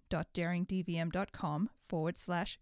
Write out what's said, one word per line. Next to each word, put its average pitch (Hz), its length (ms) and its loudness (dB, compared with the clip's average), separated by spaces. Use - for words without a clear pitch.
dot 165 240 0
daring 175 300 2
d 185 180 0
v 170 160 0
m 165 120 2
dot 185 240 -2
com 165 360 0
forward 170 280 0
slash 175 440 -2